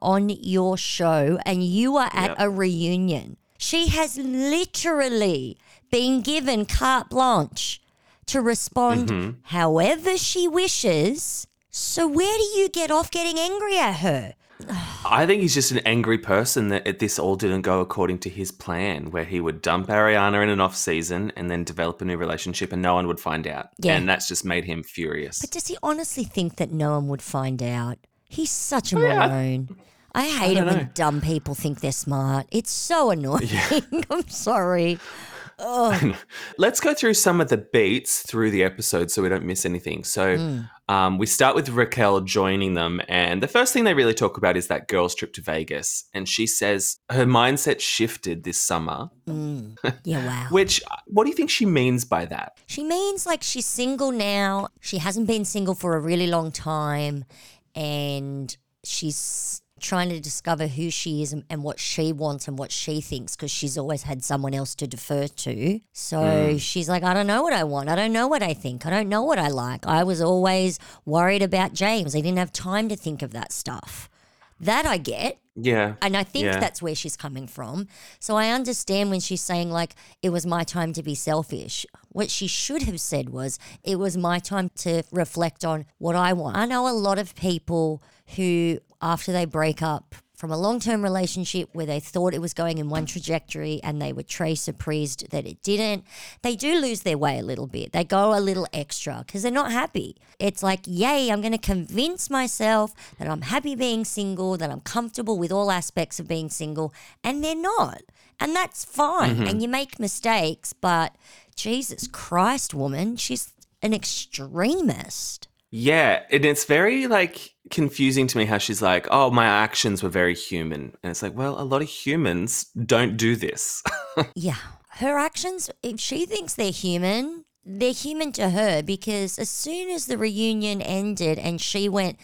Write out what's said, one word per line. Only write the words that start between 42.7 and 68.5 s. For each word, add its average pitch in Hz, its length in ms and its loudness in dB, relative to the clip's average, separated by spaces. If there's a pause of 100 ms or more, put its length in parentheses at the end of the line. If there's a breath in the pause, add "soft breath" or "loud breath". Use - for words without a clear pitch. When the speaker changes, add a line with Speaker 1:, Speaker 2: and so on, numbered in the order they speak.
Speaker 2:
them, 85 340 0
and 90 340 2
the 139 60 0
first 254 240 2
thing 233 140 2
they 190 80 6
really 120 200 6
talk 104 240 0
about 92 200 4
is 87 100 0
that - 220 -2
girls' 90 260 2
trip - 180 -8
to - 80 -14
Vegas. 78 720 -4
And 95 140 -6
she 110 180 0
says 101 520 0 (120)
her 123 160 4
mindset 127 540 4
shifted 90 640 -2
this 87 180 -2
summer. 82 480 -2 (180)
Speaker 1:
Mm. 147 560 -8
Speaker 2:
<laughs> 123 200 -4
Speaker 1:
Yeah, 147 240 -2
wow. 123 220 -6
Speaker 2:
Which, 190 320 4 (260)
what 208 160 6
do 277 60 2
you 330 80 -2
think 311 120 0
she - 160 2
means 127 380 4
by 85 220 0
that? - 320 -10 (100)
Speaker 1:
She 285 160 -8
means, 370 420 -2
like, 330 160 -2
she's - 240 -4
single 262 460 0
now. 202 560 0 (140)
She - 160 -6
hasn't 196 300 0
been 214 180 0
single 190 300 0
for 170 200 0
a 151 60 0
really 175 260 2
long 165 240 0
time, 147 720 -2 (520 loud breath)
and 139 800 -6 (280)
she's - 800 -4 (200)
trying 180 280 0
to 165 120 -6
discover 156 460 -4
who 156 220 -4
she 151 320 -2
is 147 120 -4
and, 147 160 -8
and 156 120 -6
what 143 180 -8
she 160 340 -2
wants 147 340 -4
and 135 100 -8
what 135 140 -8
she 151 300 -4
thinks, 127 340 -8
'cause 143 160 -8
she's 139 260 -4
always 139 260 -4
had 135 200 -6
someone 139 300 -2
else 139 200 -4
to 143 140 -6
defer 143 400 -4
to. 143 540 -2 (100)
So - 300 -6
Speaker 2:
Mm. 151 400 4
Speaker 1:
she's 170 260 -2
like, 180 160 2
"I 180 100 2
don't 202 140 2
know 226 160 4
what 330 100 2
I 175 120 2
want. 143 240 -2
I 165 60 2
don't 220 180 2
know 233 140 4
what 285 140 2
I 170 120 0